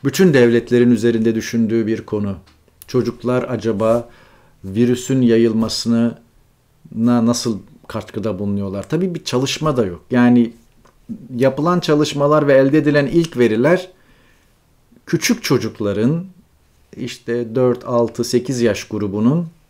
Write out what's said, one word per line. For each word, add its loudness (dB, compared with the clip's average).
bütün 4
devletlerin 4
üzerinde 2
düşündüğü -2
bir -4
konu. -4
Çocuklar -2
acaba -2
virüsün 0
yayılmasına 0
nasıl -2
katkıda -8
bulunuyorlar? -6
Tabii -4
bir -10
çalışma -2
da 0
yok. -10
Yani 4
yapılan 0
çalışmalar 0
ve 4
elde 4
edilen 2
ilk 0
veriler 2
küçük -2
çocukların, -2
işte -8
dört, 0
altı, -2
sekiz -2
yaş 0
grubunun -6